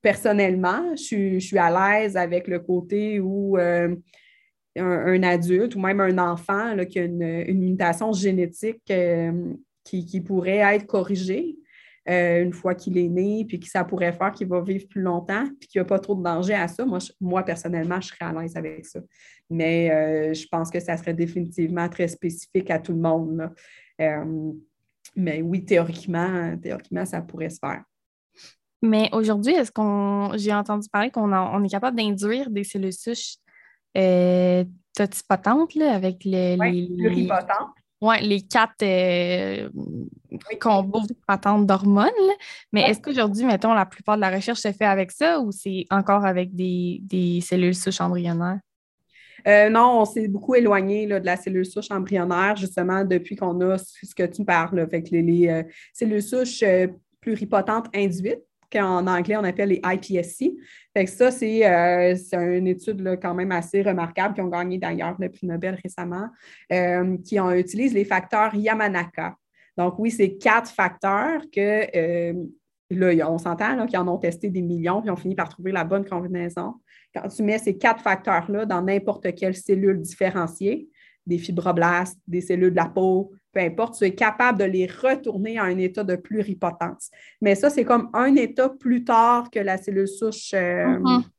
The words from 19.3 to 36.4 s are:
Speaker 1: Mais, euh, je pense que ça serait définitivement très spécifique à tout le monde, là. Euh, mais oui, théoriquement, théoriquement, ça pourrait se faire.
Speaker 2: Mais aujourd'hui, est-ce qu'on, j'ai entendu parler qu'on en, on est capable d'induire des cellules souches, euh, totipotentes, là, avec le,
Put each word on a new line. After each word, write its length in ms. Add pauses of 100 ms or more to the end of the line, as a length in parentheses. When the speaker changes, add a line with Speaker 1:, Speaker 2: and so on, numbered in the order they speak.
Speaker 1:
Mais, 420
euh, 420
je 140
pense 220
que 100
ça 180
serait 160
définitivement 720
très 200
spécifique 640
à 80
tout 120
le 80
monde, 380
là. 140 (500)
Euh, 500 (640)
mais 260
oui, 220
théoriquement, 920
théoriquement, 480
ça 160
pourrait 300
se 80
faire. 240 (1000)
Speaker 2:
Mais 320
aujourd'hui, 400
est-ce 180
qu'on, 640
j'ai 160
entendu 380
parler 220
qu'on 200
en, 260
on 60
est 60
capable 260
d'induire 540
des 140
cellules 280
souches, 440 (600)
euh, 720 (300)
totipotentes, 800
là, 180
avec 320
le, 320